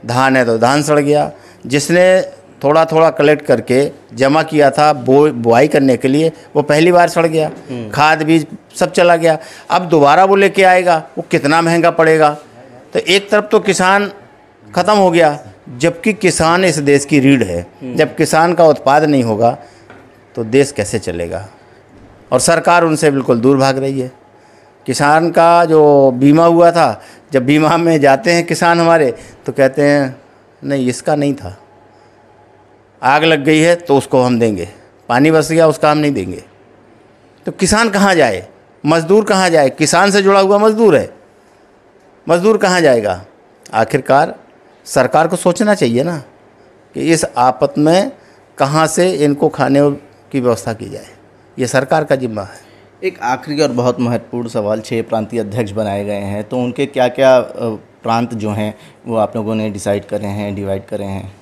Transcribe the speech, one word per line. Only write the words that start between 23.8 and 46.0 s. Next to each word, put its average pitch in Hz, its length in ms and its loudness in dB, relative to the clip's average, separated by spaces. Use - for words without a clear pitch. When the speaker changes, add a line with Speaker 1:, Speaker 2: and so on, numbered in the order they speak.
Speaker 1:
है। 127 120 -8
किसान 156 460 0
का 170 340 4
जो 147 460 4
बीमा 143 340 4
हुआ 170 260 4
था, 147 300 0
जब 127 120 0
बीमा 151 320 2
में 165 220 0
जाते 139 320 2
हैं 170 140 0
किसान 170 340 0
हमारे, 165 360 2
तो 135 60 -6
कहते 139 300 0
हैं, 143 400 0
"नहीं, 139 240 -4
इसका 147 280 -4
नहीं 143 180 -2
था, 98 240 -12
आग 147 200 2
लग 160 200 0
गई 156 160 2
है 170 160 2
तो 143 220 -2
उसको 127 240 0
हम 123 180 0
देंगे, 101 300 -2
पानी 139 220 2
बस 156 200 0
गया 160 160 4
उसका 151 240 0
हम 151 60 0
नहीं 147 140 -2
देंगे।" 95 320 -8
तो 180 60 -8
किसान 214 380 0
कहाँ 196 260 2
जाए, 110 320 0
मज़दूर 165 380 2
कहाँ 190 260 0
जाए? 151 200 2
किसान 170 420 0
से 202 100 2
जुड़ा 196 180 2
हुआ 196 180 2
मज़दूर 214 400 2
है, 95 160 -4
मज़दूर 190 280 2
कहाँ 180 240 0
जाएगा? 101 440 0
आखिरकार 131 600 0
सरकार 151 420 0
को 175 80 -4
सोचना 202 380 0
चाहिए 127 300 -2